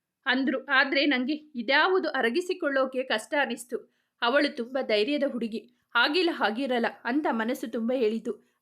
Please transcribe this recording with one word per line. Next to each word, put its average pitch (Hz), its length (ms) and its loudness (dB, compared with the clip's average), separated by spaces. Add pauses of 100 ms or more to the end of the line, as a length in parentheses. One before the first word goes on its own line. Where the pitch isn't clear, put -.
(260)
ಅಂದ್ರು. 262 400 0
ಆದ್ರೆ 277 400 4
ನಂಗೆ 262 280 0
ಇದ್ಯಾವುದು 302 760 2
ಅರಗಿಸಿಕೊಳ್ಳೋಕೆ 269 920 0
ಕಷ್ಟ 269 380 -4
ಅನಿಸ್ತು. - 560 -8 (240)
ಅವಳು 285 340 2
ತುಂಬಾ 262 260 -4
ಧೈರ್ಯದ 226 460 0
ಹುಡುಗಿ, 233 300 -6 (380)
ಹಾಗಿಲ್ಲ 302 380 2
ಹಾಗಿರಲ್ಲ 247 520 0 (180)
ಅಂತ 285 280 -2
ಮನಸ್ಸು 233 360 -4
ತುಂಬಾ 233 300 -2
ಹೇಳಿತು. 220 640 -4